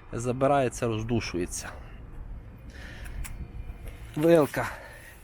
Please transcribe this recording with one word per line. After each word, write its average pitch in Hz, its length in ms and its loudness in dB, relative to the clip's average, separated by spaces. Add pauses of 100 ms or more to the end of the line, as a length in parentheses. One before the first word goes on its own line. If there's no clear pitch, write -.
(120)
забирається, 127 760 4
роздушується. 110 840 0 (2500)
Вилка. 151 500 6 (580)